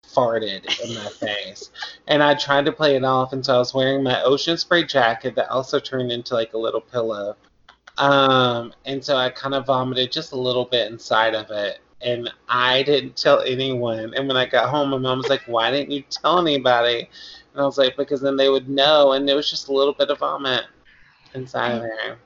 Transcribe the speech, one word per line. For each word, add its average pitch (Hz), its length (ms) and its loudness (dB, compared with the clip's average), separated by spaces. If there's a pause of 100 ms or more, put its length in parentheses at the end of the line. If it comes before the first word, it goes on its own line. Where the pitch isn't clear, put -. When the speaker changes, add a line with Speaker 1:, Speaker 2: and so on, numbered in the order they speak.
(140)
Speaker 1:
farted 110 520 0 (180)
in 113 120 -8
my 104 140 -10
Speaker 2:
<laughs> - 0 -
Speaker 1:
face. 101 640 -8 (360)
And 151 140 4
I 147 140 4
tried 143 300 0
to 151 80 0
play 147 220 2
it 131 100 0
off, 131 280 0
and 131 120 -6
so 127 100 2
I - 20 6
was 123 160 0
wearing 135 300 0
my 127 200 0
Ocean 143 340 2
Spray 170 260 0
jacket 120 520 0
that 117 140 -2
also 131 300 -2
turned 127 320 -4
into, 120 220 -6
like, 113 200 -2
a 113 40 -4
little 113 240 -2
pillow. 107 540 -4 (640)
Um, 131 760 2 (120)
and 135 180 -8
so 143 120 0
I 127 140 0
kind 139 260 -6
of 131 100 -4
vomited 127 460 0
just 156 220 -8
a 131 40 -6
little 123 280 0
bit 113 260 0
inside 113 420 2
of 110 160 -6
it. 101 300 -6 (220)
And 120 280 -4 (200)
I 127 340 2
didn't 135 320 0
tell 143 260 4
anyone. 120 760 -4
And 135 120 -2
when 131 100 0
I 127 80 2
got 123 240 2
home, 143 200 0
my 135 80 0
mom 131 220 -2
was 131 100 -4
like, 135 180 0
"Why 117 240 0
didn't 139 200 -2
you 143 180 -6
tell 160 280 0
anybody?" 123 720 2 (440)
And 139 80 -4
I 139 40 2
was 139 120 -2
like, 131 180 4
"Because 139 260 -4
then 139 140 0
they 139 140 4
would 135 200 0
know." 139 440 6
And 139 160 0
it 139 40 4
was 143 160 0
just - 200 -10
a 139 40 -2
little 139 200 2
bit 143 160 0
of 143 100 -2
vomit 139 460 -2 (680)
inside 123 380 -4
of 117 120 -4
Speaker 3:
I 117 40 -8
Speaker 1:
there. 110 380 -8